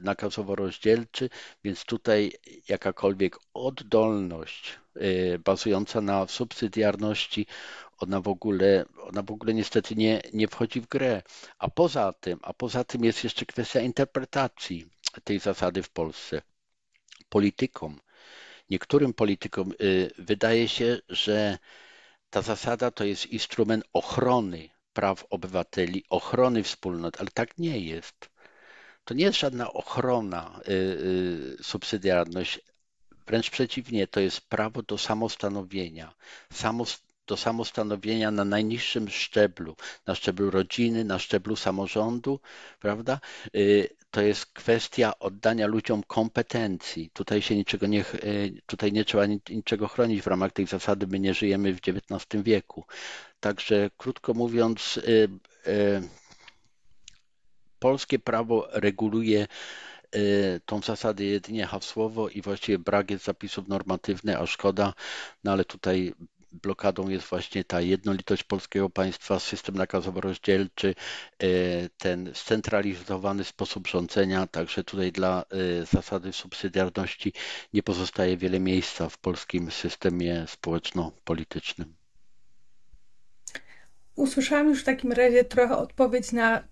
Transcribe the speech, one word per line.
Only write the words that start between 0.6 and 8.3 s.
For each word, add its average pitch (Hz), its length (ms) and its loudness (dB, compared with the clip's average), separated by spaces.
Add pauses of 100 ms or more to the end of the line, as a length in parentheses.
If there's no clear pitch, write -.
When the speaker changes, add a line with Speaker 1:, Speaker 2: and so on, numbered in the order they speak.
Speaker 1:
więc 98 200 -4
tutaj 107 480 4 (360)
jakakolwiek 98 680 0 (160)
oddolność, 110 1200 0 (180)
e, 92 420 2
bazująca 98 640 2
na 98 280 0
subsydiarności, 107 1160 -2 (560)
ona 95 180 -2
w 92 80 -4
ogóle, 98 560 4 (180)